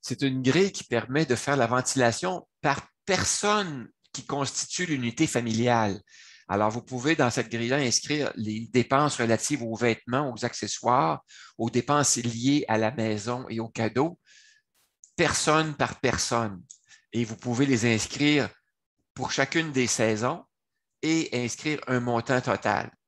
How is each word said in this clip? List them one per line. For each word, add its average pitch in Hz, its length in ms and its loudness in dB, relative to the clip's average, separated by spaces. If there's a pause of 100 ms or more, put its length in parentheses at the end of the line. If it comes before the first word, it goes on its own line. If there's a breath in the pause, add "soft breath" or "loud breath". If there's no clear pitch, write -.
C'est 127 140 -6
une 131 220 0
grille 165 280 4
qui - 140 -10
permet 123 400 -2
de 123 100 0
faire 139 220 0
la 123 100 4
ventilation 127 800 0 (140)
par 143 260 -2 (200)
personne 185 800 0 (240)
qui - 140 -12
constitue - 580 -4
l'unité 139 420 0
familiale. 117 720 2 (480 loud breath)
Alors, 104 220 2
vous 113 140 -4
pouvez, 131 340 -2
dans 131 140 4
cette 117 180 -2
grille-là, 117 300 0
inscrire 143 580 0
les 110 300 -6
dépenses 135 500 2
relatives 117 460 0
aux 113 120 -4
vêtements, 120 560 0
aux 113 140 -8
accessoires, 123 800 0 (320 loud breath)
aux 117 140 -2
dépenses 139 460 2
liées 117 520 0
à 110 80 2
la 110 140 2
maison 113 580 -4
et 113 120 -6
aux 113 100 -8
cadeaux, 120 500 0 (960 soft breath)
personne 156 580 2
par - 260 -4
personne. 113 640 -2 (520 soft breath)
Et 117 100 0
vous 110 120 -10
pouvez 123 280 0
les 120 260 4
inscrire 139 600 2 (640)
pour - 180 -4
chacune 160 400 0
des 131 140 2
saisons 113 580 0 (560)
et 160 320 0
inscrire 123 540 -4
un 127 140 0
montant 120 420 0
total. - 500 -2 (160)